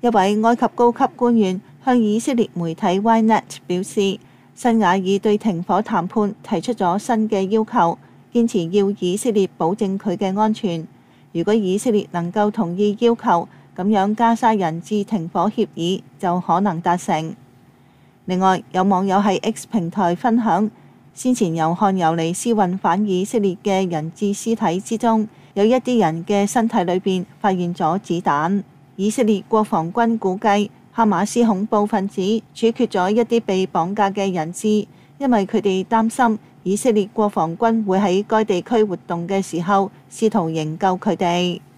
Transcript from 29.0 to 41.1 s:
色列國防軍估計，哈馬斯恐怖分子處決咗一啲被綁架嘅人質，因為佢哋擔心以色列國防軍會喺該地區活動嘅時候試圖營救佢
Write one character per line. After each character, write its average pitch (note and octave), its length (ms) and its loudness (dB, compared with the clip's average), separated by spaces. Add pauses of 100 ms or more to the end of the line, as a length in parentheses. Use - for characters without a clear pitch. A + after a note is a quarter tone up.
色 B3 140 -2
列 G#3 260 2
國 G#3+ 120 2
防 F3 300 -2
軍 A#3 260 0
估 F#3+ 200 -2
計， G#3 320 0 (240)
哈 A3+ 120 2
馬 G3 200 0
斯 A#3 200 0
恐 G#3 200 0
怖 G#3 200 2
分 G3+ 220 -2
子 G3+ 140 -6 (320)
處 - 140 0
決 A#3 200 0
咗 F#3 240 0
一 G#3+ 80 2
啲 A#3 220 2
被 F#3+ 260 -2
綁 F3 260 -2
架 G#3 160 2
嘅 G3 240 -2
人 E3+ 200 -4
質， G#3+ 340 0 (300)
因 C#4 120 -2
為 G#3+ 160 4
佢 G#3 140 -2
哋 F#3+ 240 0
擔 A3+ 260 2
心 A3+ 300 0 (240)
以 G3 140 -2
色 A#3+ 140 0
列 G#3 200 2
國 G#3+ 160 0
防 E3 300 -2
軍 A3+ 280 0
會 F#3+ 140 2
喺 G3 240 2
該 A3 220 0
地 F#3 160 0
區 A3 240 2
活 F#3+ 100 -4
動 E3+ 320 -8
嘅 G3 140 -2
時 F3 200 -6
候 G3 300 2 (180)
試 A3 200 0
圖 F#3+ 200 0
營 D#3+ 280 -4
救 F#3 200 0
佢 F#3 200 -2